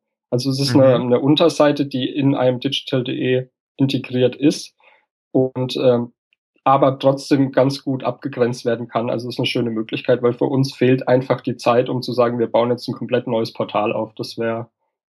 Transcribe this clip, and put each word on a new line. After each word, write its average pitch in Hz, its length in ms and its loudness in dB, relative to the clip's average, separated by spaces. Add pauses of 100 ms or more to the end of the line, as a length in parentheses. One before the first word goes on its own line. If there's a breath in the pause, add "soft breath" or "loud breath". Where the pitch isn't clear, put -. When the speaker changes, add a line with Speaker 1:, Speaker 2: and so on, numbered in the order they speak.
(300)
Speaker 1:
Also 127 200 -2
es 131 100 -4
ist 135 140 -2
Speaker 2:
Mhm. 147 60 6
Speaker 1:
eine, 131 160 6
eine 123 240 2
Unterseite, 147 640 2
die 135 220 -4
in 139 240 0
I 127 160 0
am 123 120 0
Digital 135 440 -4
punkt 127 40 -6
D 127 280 -2
E 127 120 -4 (280)
integriert 123 600 0
ist - 380 -2 (560 soft breath)
und, 131 460 -2
ähm, 120 360 2 (520)
aber 135 340 4
trotzdem 139 540 0
ganz 139 300 0
gut 127 220 -6
abgegrenzt 127 600 -4
werden 117 240 -4
kann. 117 200 -2
Also 123 200 -6
es 117 80 -8
ist - 20 -4
eine 131 80 -2
schöne 120 240 -2
Möglichkeit, 120 520 -2
weil 123 120 2
für - 100 -2
uns 135 300 0
fehlt 131 340 2
einfach 127 320 0
die 120 160 -6
Zeit, 123 320 2
um 123 140 -4
zu 123 100 -8
sagen, 120 260 0
wir 113 100 -2
bauen 120 220 0
jetzt - 180 -4
ein 117 60 -6
komplett 123 320 -4
neues 113 260 -2
Portal 110 400 -4
auf. 110 220 -6
Das - 220 -12
wär, 117 320 -6 (400)